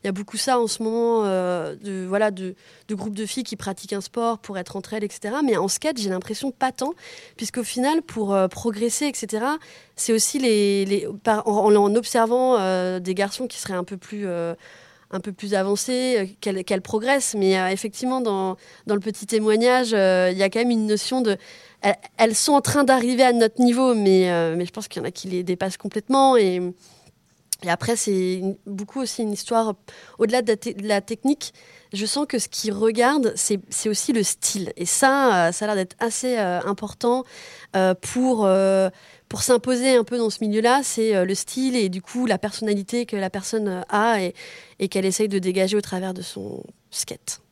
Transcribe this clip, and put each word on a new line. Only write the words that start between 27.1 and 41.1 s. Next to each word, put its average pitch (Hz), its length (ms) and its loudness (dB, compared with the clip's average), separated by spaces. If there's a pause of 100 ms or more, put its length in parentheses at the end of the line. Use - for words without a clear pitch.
et 185 60 -4
après, 226 260 0
c'est 185 400 -2
une, 190 200 -6 (120)
beaucoup 202 340 -8
aussi 233 220 -6
une 214 100 -2
histoire, 220 400 -2 (460)
au-delà 233 240 2
de 208 60 -2
la 214 80 2
te-, - 220 -8
de 202 80 -8
la 202 140 2
technique, - 520 -2 (380)
je 202 140 -4
sens 277 240 -2
que 254 80 -2
ce 202 100 -2
qu'ils - 240 -6
regardent, 226 640 2
c'est, 202 240 0 (100)
c'est - 200 -4
aussi 214 240 -2
le 226 80 2
style. - 560 -4
Et 175 80 -6
ça, 262 640 4
euh, 175 40 2
ça 208 140 -6
a - 40 -2
l'air 208 60 0
d'être 185 240 -4
assez, 233 380 -2
euh, 180 280 -2
important, 240 580 -2 (520)
euh, 185 240 4
pour, 247 460 0
euh, 190 440 4 (380)
pour - 160 -8
s'imposer 254 520 4
un 226 80 6
peu 240 140 -4
dans 226 120 0
ce - 140 -8
milieu-là, 220 400 2
c'est, 220 320 0